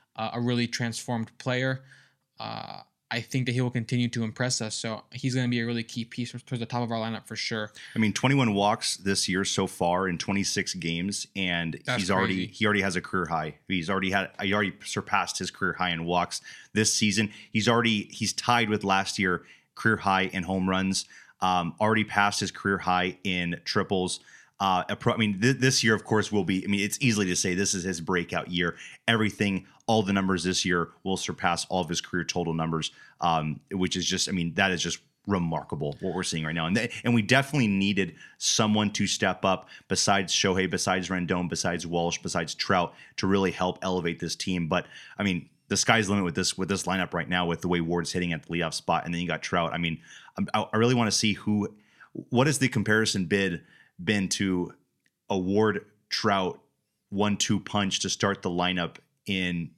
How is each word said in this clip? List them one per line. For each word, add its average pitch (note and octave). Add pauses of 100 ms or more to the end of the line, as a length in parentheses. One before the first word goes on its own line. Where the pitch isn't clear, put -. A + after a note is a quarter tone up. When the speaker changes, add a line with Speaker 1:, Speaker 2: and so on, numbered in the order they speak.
(160)
Speaker 1:
uh, A2
a A#2+
really A#2+
transformed A#2
player. C3 (560)
Uh, A2 (280)
I A#2+
think B2+
that A#2+
he B2+
will B2
continue A#2+
to A#2
impress B2
us. A2
So A2
he's B2+
gonna B2+
be A#2+
a A#2
really A#2
key A2+
piece A#2+
towards A#2+
the A#2
top A#2+
of A2+
our A2+
lineup A2
for A2
sure. A2 (240)
Speaker 2:
I A2+
mean, G#2+
twenty-one C3
walks G2+
this G2
year F#2+
so G2
far F2+
in F2
twenty-six G2
games, F2
and E2+
Speaker 1:
That's B2
Speaker 2:
he's F#2
already, F#2
Speaker 1:
crazy. G#2
Speaker 2:
he G#2+
already G#2
has F#2+
a F2+
career F2+
high. D#2 (120)
He's F2+
already F#2+
had, F#2+ (100)
he G2
already G2+ (100)
surpassed -
his F#2
career F2+
high F2+
in E2
walks F2 (320)
this G#2+
season. G#2 (200)
He's A2
already, A2+
he's -
tied A#2+
with G#2
last G2
year F2+ (320)
career A2
high F#2+ (100)
in F#2
home F#2
runs. F#2+ (340)
Um, F2+
already A2
passed G2+
his F#2+
career G2
high F2+
in F2
triples. F#2 (400)
Uh, F#2+
a G2+
pro-, A2+
I F2+
mean, G#2
th-, C3
this B2+
year, A2
of G2+
course, G#2+
will G2+
be, F#2
I -
mean, G2+
it's G2+
easily G#2+
to F2+
say F#2
this G2
is F2+
his F2
breakout F2
year. F2 (320)
Everything, G#2 (180)
all A2
the G2
numbers F#2+
this F2+
year F2 (140)
will F#2+
surpass F2
all F#2
of D#2+
his E2+
career F2
total E2
numbers, D#2+ (320)
um, D#2+ (120)
which F#2
is F2+
just, F2+
I -
mean, E2+
that G2
is E2+
just E2 (300)
remarkable D#2+
what F#2
we're F#2
seeing D#2+
right D#2
now. D#2+
And F2+
th-, A#2
and A#2+
we A#2
definitely C3
needed G2 (240)
someone G#2+
to G#2
step F#2+
up F#2 (200)
besides G2
Shohei, F#2+
besides F#2
Rendon, F2+
besides E2+
Walsh, E2+
besides -
Trout F2+ (220)
to G2
really F#2+
help F2+
elevate F2
this E2+
team. F2+
But, F2 (320)
I G2+
mean, F2+ (180)
the G2
sky's A2+
the G2
limit G2+
with E2
this, F#2
with F#2
this G2
lineup F2+
right F2
now, F2+
with E2+
the F#2
way F2
Ward's E2+
hitting F2
at D2+
the -
leadoff E2
spot, -
and E2+
then E2+
you E2+
got D#2+
Trout. E2+
I E2+
mean, E2+ (360)
I'm, G2+
I, G#2+
I A2
really A#2+
wanna A2+
see G#2+
who, G#2 (380)
what B2+
is C#3
the C3
comparison G#2+
bid F#2+ (400)
been F#2+
to F2+ (580)
a G2+
Ward G2 (240)
Trout G2 (500)
one-two G2+
punch G2+
to F#2+
start G2
the F#2
lineup F2 (300)
in F2+